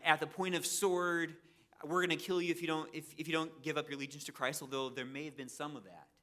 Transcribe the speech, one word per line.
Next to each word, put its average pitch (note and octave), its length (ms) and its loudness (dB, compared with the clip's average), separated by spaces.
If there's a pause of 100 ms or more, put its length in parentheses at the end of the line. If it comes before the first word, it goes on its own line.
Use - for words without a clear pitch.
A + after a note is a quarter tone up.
at D#3 140 8
the D#3 80 0
point F#3 300 0
of D3 100 2
sword, F3 720 2 (480)
"We're E3 160 4
gonna E3+ 160 4
kill F3+ 260 2
you F3 80 2
if E3+ 120 2
you E3+ 40 0
don't, D#3 260 0
if, D3+ 240 -10
if D#3 120 -6
you D#3+ 40 0
don't D#3+ 300 0
give D#3 140 -2
up D3 120 -2
your C#3+ 80 -6
allegiance C#3 280 -8
to D#3 80 -8
Christ," C3+ 300 -2
although C3+ 260 -2
there B2+ 160 -4
may C#3 220 -8
have C#3+ 100 -10
been C3 140 -10
some D3 260 -8
of A2 80 -14
that. E2+ 240 -18 (140)